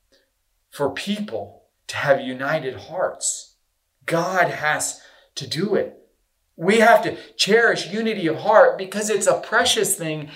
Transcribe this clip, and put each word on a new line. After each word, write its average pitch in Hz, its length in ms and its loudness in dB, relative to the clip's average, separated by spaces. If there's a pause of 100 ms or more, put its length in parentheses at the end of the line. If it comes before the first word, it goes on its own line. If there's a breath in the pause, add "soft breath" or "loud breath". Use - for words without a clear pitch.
(720)
for - 200 -2
people - 760 -8 (220)
to - 100 -10
have 135 240 2
united 131 540 -4
hearts. - 800 -8 (480)
God 175 460 0
has 147 500 -4 (360 soft breath)
to 135 100 -8
do 180 280 -2
it. - 240 -2 (580)
We 214 240 2
have 220 220 8
to 160 140 -6 (180 loud breath)
cherish 190 540 2
unity 208 380 -2
of 151 140 -2
heart 196 380 6
because 208 320 -4
it's 202 160 0
a - 140 4
precious 220 560 0
thing 156 400 -6